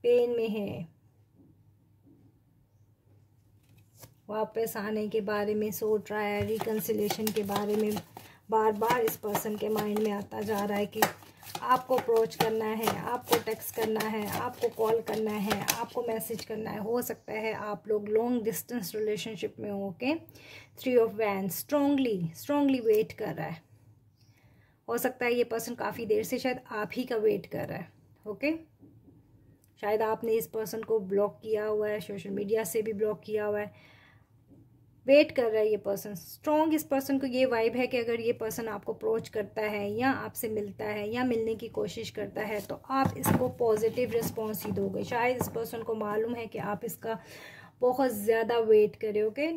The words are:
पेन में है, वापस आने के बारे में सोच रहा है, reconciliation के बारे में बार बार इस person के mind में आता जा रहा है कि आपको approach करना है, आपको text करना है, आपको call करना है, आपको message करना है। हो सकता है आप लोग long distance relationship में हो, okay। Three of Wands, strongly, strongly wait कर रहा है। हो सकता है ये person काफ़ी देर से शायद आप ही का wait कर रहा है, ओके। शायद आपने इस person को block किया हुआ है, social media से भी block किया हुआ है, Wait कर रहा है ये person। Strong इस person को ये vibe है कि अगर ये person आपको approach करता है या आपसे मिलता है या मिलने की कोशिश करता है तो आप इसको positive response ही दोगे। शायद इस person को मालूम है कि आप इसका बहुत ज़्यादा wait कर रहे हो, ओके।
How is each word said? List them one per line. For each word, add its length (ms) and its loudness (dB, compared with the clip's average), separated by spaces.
पेन 260 6
में 180 0
है, 380 -4
वापस 480 -2
आने 320 -2
के 140 0
बारे 320 0
में 180 0
सोच 400 0
रहा 80 -2
है, 260 0
reconciliation 800 0
के 180 0
बारे 320 0
में 160 2
बार 220 6
बार 280 2
इस 160 2
person 400 -4
के 120 -2
mind 300 2
में 140 2
आता 280 -6
जा 240 0
रहा 140 0
है 80 0
कि 140 -6
आपको 340 4
approach 400 4
करना 280 2
है, 220 -2
आपको 580 0
text 320 -6
करना 240 0
है, 260 -2
आपको 380 -2
call 260 4
करना 300 -2
है, 280 0
आपको 300 -4
message 420 -4
करना 260 -6
है। 100 -6
हो 220 0
सकता 320 -8
है 200 -4
आप 340 -8
लोग 200 0
long 360 2
distance 500 -4
relationship 680 -4
में 100 -6
हो, 180 -4
okay। 260 -2
Three 200 2
of 180 4
Wands, 360 0
strongly, 840 0
strongly 460 2
wait 320 4
कर 220 -6
रहा 120 -4
है। 160 -10
हो 100 0
सकता 280 -2
है 80 4
ये 120 4
person 300 -4
काफ़ी 300 -4
देर 180 2
से 140 -2
शायद 220 -2
आप 200 -4
ही 120 -4
का 140 -2
wait 280 2
कर 220 -6
रहा 100 -6
है, 100 -10
ओके। 280 -2
शायद 200 2
आपने 300 0
इस 140 2
person 360 -6
को 180 2
block 420 0
किया 240 0
हुआ 220 0
है, 120 -2
social 300 -10
media 340 0
से 180 -2
भी 100 -2
block 280 0
किया 240 -2
हुआ 160 0
है, 300 -10
Wait 260 10
कर 180 0
रहा 100 2
है 100 4
ये 60 2
person। 380 -4
Strong 600 0
इस 100 2
person 340 0
को 80 -2
ये 200 2
vibe 300 2
है 100 2
कि 120 -2
अगर 220 -2
ये 120 0
person 360 -4
आपको 240 -6
approach 360 -2
करता 340 -6
है 300 -2
या 180 2
आपसे 380 -4
मिलता 360 -6
है 260 -4
या 140 -2
मिलने 300 0
की 160 -10
कोशिश 400 -6
करता 320 -6
है 180 -4
तो 140 -8
आप 280 2
इसको 300 2
positive 540 2
response 540 -2
ही 60 -4
दोगे। 320 -2
शायद 320 0
इस 120 -4
person 340 -6
को 120 -2
मालूम 400 -2
है 120 -8
कि 120 -10
आप 260 -4
इसका 340 -6
बहुत 300 4
ज़्यादा 500 2
wait 360 8
कर 160 -4
रहे 100 2
हो, 60 2
ओके। 280 0